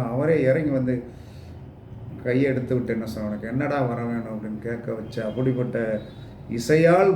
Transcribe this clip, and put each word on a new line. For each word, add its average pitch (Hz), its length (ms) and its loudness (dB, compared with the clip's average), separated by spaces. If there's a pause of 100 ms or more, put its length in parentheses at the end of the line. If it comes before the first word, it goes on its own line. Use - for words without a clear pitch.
(120)
அவரே 151 300 4
இறங்கி 135 340 4
வந்து 127 180 2 (1300)
கையை 127 280 2
எடுத்து 127 240 0
விட்டு 120 200 0
என்ன 110 120 -4
சொன்ன, 107 220 -6
"உனக்கு 107 240 -6
என்னடா 143 300 0
வர 117 220 -2
வேணும்?" 113 280 -4
அப்படின்னு 107 320 -6
கேட்க 117 280 -6
வச்சு, 110 320 -6
அப்படிப்பட்ட 123 520 0 (800)
இசையால் 165 580 6